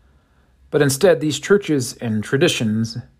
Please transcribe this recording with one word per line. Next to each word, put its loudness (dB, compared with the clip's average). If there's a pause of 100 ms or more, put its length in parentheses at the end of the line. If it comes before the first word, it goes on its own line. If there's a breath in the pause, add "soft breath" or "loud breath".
(720)
But 2
instead, 4
these -4
churches 0
and -4
traditions 0 (220)